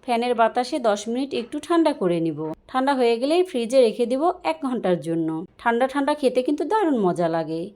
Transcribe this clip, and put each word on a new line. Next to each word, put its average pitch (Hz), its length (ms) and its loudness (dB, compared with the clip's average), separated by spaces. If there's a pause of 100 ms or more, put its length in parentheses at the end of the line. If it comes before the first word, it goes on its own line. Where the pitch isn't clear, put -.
ফ্যানের 240 340 0
বাতাসে 233 440 0
দশ 208 280 0
মিনিট 254 260 -4
একটু 233 260 -6
ঠান্ডা 330 340 2
করে 175 260 0
নিব। 160 200 -2 (280)
ঠান্ডা 269 320 0
হয়ে 233 220 4
গেলেই 320 220 2
ফ্রিজে 247 380 0
রেখে 240 240 2
দিব 262 180 -2 (200)
এক 320 140 -2 (100)
ঘন্টার 196 340 0
জন্য। 165 280 -2 (280)
ঠান্ডা 240 300 0
ঠান্ডা 277 260 0
খেতে 262 340 0
কিন্তু 302 240 -2
দারুণ 359 340 2
মজা 175 240 0
লাগে। 165 340 -4 (120)